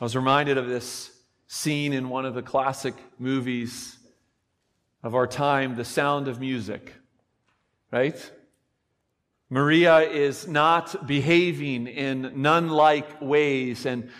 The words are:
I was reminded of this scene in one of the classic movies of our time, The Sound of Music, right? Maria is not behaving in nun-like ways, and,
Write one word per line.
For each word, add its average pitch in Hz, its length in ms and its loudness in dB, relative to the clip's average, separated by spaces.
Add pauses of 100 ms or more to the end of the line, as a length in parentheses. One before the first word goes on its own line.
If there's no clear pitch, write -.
I - 20 -2
was 120 140 -4
reminded 139 400 2
of 123 100 -2
this - 500 -8 (300)
scene 147 460 -4
in 131 160 -4
one 131 160 -4
of 127 100 -8
the 123 60 -6
classic 131 540 -4 (220)
movies 123 800 -6 (1040)
of 117 140 -6
our 127 120 2
time, 135 500 -2
The 120 80 -6
Sound 143 420 -2
of 123 140 -8
Music, 120 520 -8 (960)
right? 131 420 -4 (1160)
Maria 160 500 6
is 143 480 0
not 165 580 2
behaving 143 800 0
in 131 560 -6
nun-like 156 800 2
ways, 135 640 0
and, 123 240 -4 (100)